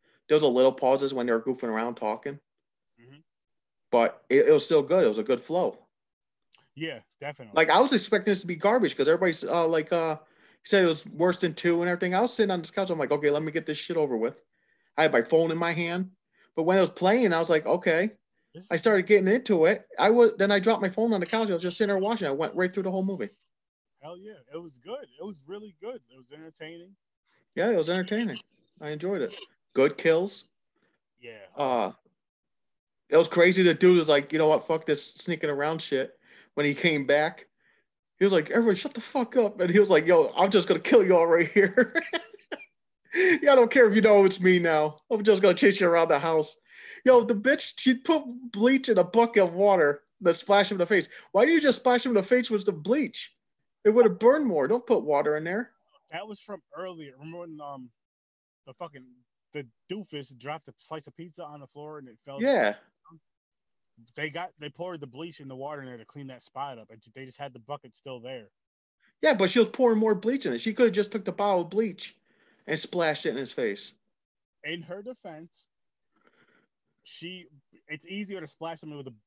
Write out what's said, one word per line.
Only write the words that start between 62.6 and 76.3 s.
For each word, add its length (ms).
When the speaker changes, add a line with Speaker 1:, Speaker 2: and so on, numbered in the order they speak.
Speaker 2:
They 140
got, 280
they 120
poured 300
the 60
bleach 340
in 80
the 80
water 260
in 40
there 120
to 60
clean 240
that 140
spot 360
up, 120
and 100
they 120
just 120
had 140
the 60
bucket 360
still 260
there. 280
Speaker 1:
Yeah, 140
but 160
she 80
was 100
pouring 300
more 160
bleach 320
in 80
it. 60
She 120
could 140
have 80
just 180
took 120
the 60
bottle 320
of 80
bleach 460
and 140
splashed 460
it 40
in 60
his 160
face. 400
Speaker 2:
In 180
her 200
defense, 640